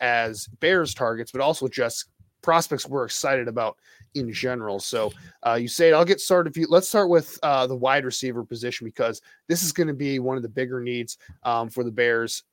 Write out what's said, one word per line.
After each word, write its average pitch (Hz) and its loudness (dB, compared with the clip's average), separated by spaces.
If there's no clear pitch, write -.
as 117 0
Bears 170 2
targets, 117 -4
but 127 -6
also 135 0
just 117 -4
prospects 165 2
we're 131 -4
excited 131 -2
about 113 -4
in 131 -4
general. 113 -4
So, 107 -4
uh, 117 4
you 120 -2
say, 165 6
I'll 156 6
get 190 2
started. 180 2
If 143 -8
you, 160 0
let's 175 4
start 208 4
with, 170 2
uh, 139 2
the 131 -4
wide 131 2
receiver 123 -4
position, 120 -8
because 113 -4
this 170 0
is 165 -2
gonna 160 0
be 139 -2
one 127 -2
of 127 -4
the 117 -8
bigger 127 -4
needs, 120 -6
um, 117 0
for 123 -4
the 117 -4
Bears 117 0